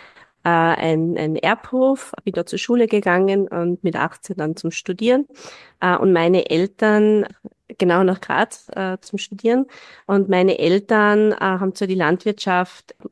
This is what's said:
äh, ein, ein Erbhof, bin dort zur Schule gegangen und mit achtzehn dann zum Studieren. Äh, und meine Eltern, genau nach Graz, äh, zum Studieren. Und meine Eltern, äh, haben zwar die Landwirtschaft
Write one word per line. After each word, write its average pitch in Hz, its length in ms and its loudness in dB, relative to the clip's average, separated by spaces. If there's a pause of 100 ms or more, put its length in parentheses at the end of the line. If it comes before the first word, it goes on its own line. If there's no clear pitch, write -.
(460)
äh, 175 40 0
ein, 165 680 0
ein 156 180 -4
Erbhof, 254 800 -2 (100)
bin 190 100 -6
dort 170 140 -6
zur - 100 -8
Schule 240 300 0
gegangen 196 640 2
und 175 340 -4
mit 165 140 -2
achtzehn 165 400 -6
dann 160 180 -4
zum 165 160 -8
Studieren. 233 560 -2 (540)
Äh, 180 160 2
und 190 160 4
meine 170 360 2
Eltern, 214 760 2 (520)
genau 180 260 2
nach 185 180 0
Graz, - 520 -4
äh, 190 280 -6
zum - 180 -10
Studieren. 233 460 -2 (420)
Und 196 220 2
meine 185 280 2
Eltern, 208 760 2
äh, - 60 -8
haben 190 360 -2
zwar 196 140 -4
die 185 60 -2
Landwirtschaft 185 1000 -2 (160)